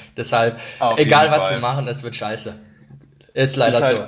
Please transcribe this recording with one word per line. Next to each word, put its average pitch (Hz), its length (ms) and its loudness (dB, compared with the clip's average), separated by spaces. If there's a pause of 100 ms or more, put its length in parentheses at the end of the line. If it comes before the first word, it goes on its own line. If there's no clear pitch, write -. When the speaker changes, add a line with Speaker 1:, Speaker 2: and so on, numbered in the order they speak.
(160)
Speaker 1:
Deshalb, 117 420 0 (220)
Speaker 2:
Auf 117 180 0
Speaker 1:
egal 151 280 6
Speaker 2:
jeden 151 100 2
Speaker 1:
was 95 140 0
Speaker 2:
Fall. 95 80 -2
Speaker 1:
wir - 20 -4
machen, 123 300 -4
es 117 120 -8
wird 117 140 -12
scheiße. 110 420 -8 (760)
Ist 135 240 0
leider 120 220 4
Speaker 2:
Ist - 40 2
halt 113 240 2